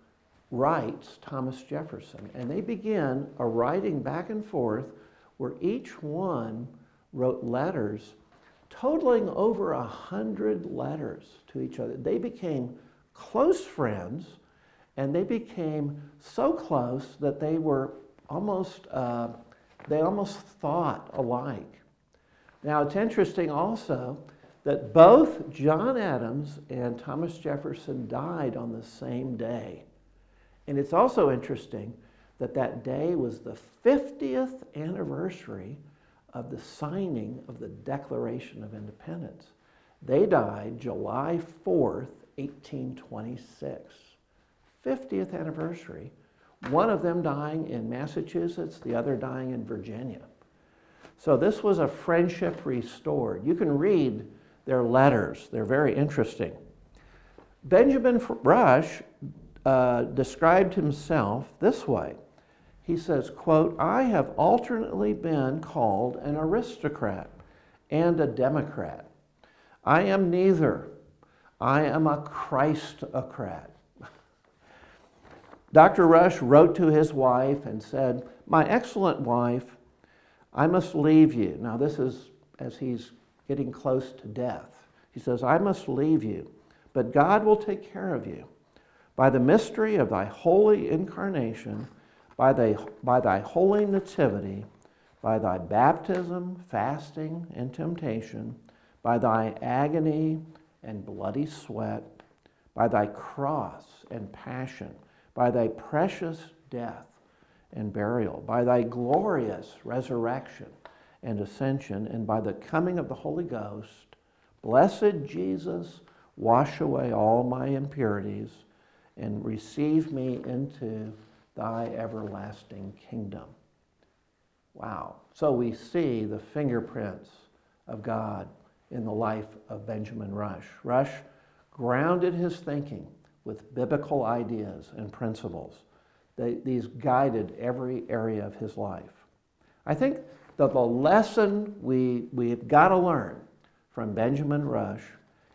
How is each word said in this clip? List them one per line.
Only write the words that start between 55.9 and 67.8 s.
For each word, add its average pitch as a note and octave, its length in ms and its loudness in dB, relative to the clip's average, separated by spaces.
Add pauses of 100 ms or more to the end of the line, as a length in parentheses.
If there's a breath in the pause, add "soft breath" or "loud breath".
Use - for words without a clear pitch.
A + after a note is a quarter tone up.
interesting. C#3+ 580 -2 (1080 soft breath)
Benjamin A#3+ 540 6
F-, - 260 -4
Rush, D#3+ 580 6 (640)
uh, B2+ 380 4
described E3 680 4
himself C#3 880 0
this - 280 2
way. E2+ 280 0 (680 soft breath)
He E3+ 160 -2
says, D#3+ 320 -2
quote, E3 500 4
"I G#3 240 2
have G#3 280 2
alternately G#3+ 800 2
been D3+ 480 -2
called A#2+ 560 0
an D3 180 -4
aristocrat D#3 920 -4 (640 soft breath)